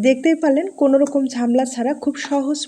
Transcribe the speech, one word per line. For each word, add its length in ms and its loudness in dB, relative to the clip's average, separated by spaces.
দেখতেই 360 2
পারলেন 260 2
কোনো 220 4
রকম 180 0
ঝামেলা 400 0
ছাড়া 200 -2
খুব 120 -2
সহজ 380 -2